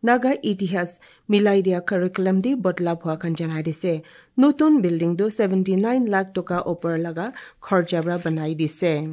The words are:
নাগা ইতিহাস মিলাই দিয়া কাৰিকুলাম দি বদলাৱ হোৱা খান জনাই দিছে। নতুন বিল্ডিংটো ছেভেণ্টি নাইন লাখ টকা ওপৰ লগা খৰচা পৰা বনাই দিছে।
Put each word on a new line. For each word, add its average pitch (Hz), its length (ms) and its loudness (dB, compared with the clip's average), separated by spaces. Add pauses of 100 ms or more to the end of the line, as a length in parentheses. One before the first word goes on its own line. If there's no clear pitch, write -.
নাগা 247 240 4 (200)
ইতিহাস 185 380 -2 (420)
মিলাই 202 340 4
দিয়া 180 140 2 (100)
কাৰিকুলাম 185 540 0
দি 247 60 0 (140)
বদলাৱ 175 400 0
হোৱা 156 180 -2
খান 170 160 -2
জনাই 160 300 -4
দিছে। 165 240 -2 (520)
নতুন 302 260 4 (140)
বিল্ডিংটো 170 420 0 (100)
ছেভেণ্টি 190 380 0 (100)
নাইন 247 180 0 (120)
লাখ 190 120 0 (100)
টকা 175 200 -4 (160)
ওপৰ 170 220 -4 (120)
লগা 170 200 -6 (400)
খৰচা 175 380 2
পৰা 175 200 -2
বনাই 160 360 -2
দিছে। 160 320 0 (200)